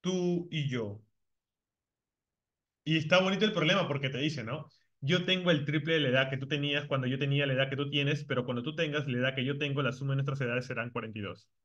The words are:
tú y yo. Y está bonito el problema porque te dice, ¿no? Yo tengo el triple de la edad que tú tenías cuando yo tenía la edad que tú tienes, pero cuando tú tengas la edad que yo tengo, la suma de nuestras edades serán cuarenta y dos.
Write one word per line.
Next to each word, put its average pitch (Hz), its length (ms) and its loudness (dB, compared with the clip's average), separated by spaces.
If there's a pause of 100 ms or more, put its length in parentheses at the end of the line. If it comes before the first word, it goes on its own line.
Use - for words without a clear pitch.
tú 180 500 0
y 147 180 -2
yo. 107 320 -4 (1800)
Y 160 140 2
está 160 240 4
bonito 190 240 2
el 208 80 0
problema 175 340 4
porque 139 220 -2
te 120 100 -4
dice, 139 240 -2
¿no? 143 260 -8 (320)
Yo 175 240 2
tengo 185 260 2
el 147 140 2
triple 151 300 0
de 160 60 4
la 135 80 2
edad 135 200 4
que 135 80 -4
tú 139 100 -6
tenías 143 380 -2
cuando 131 220 0
yo 135 120 0
tenía 143 260 2
la 135 80 0
edad 135 160 2
que 135 60 -4
tú 143 140 -2
tienes, 143 360 0
pero 123 200 0
cuando 120 180 -4
tú 151 120 -6
tengas 147 320 -2
la 123 100 -2
edad 131 180 0
que 127 100 -2
yo 143 120 -2
tengo, 143 240 -2
la 123 100 0
suma 139 220 -4
de 135 40 0
nuestras 135 240 -2
edades 123 240 -2
serán 120 260 -6
cuarenta 110 280 -6
y - 40 -4
dos. 87 260 -10 (160)